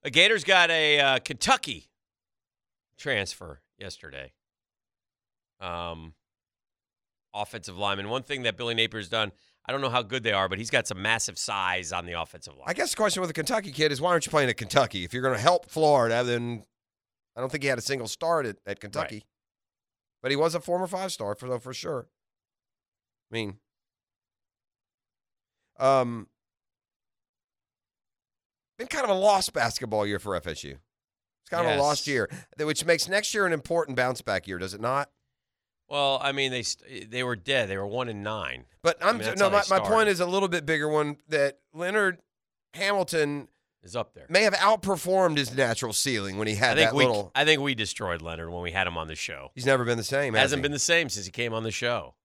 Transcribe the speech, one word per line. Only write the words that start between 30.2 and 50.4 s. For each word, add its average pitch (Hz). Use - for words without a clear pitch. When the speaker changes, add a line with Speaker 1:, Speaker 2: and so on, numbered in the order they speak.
Speaker 2:
F 87
S 78
U. 69
It's -
kind 170
of 104
a 143
lost 147
Speaker 1:
Yes. 143
Speaker 2:
year, 113
th-, 151
which 151
makes 170
next 202
year 208
an 170
important 156
bounce-back 120
year, 92
does 92
it 101
not? 135
Speaker 1:
Well, 139
I 135
mean, 139
they 123
st-, 107
they 127
were 123
dead. 110
They 98
were 98
one 120
and 101
nine. 76
Speaker 2:
But 165
I'm 175
Speaker 1:
I -
mean, 240
that's 113
Speaker 2:
no, 196
Speaker 1:
how 202
they 196
Speaker 2:
my, 190
my -
point 202
Speaker 1:
started. 220
Speaker 2:
is 175
a 180
little 190
bit 170
bigger 151
one, 151
that 143
Leonard 185
Hamilton 156
Speaker 1:
Is 90
up 117
there. -
Speaker 2:
may -
have 202
outperformed 190
his 127
natural 117
ceiling 101
when 107
he 107
had 120
Speaker 1:
I 131
think 139
Speaker 2:
that 127
Speaker 1:
we, 143
Speaker 2:
little 104
Speaker 1:
I 143
think 151
we 139
destroyed 92
Leonard 82
when 87
we 87
had 92
him 85
on 80
the 78
show. 67
Speaker 2:
He's 127
never 131
been 117
the 107
same, 135
has 110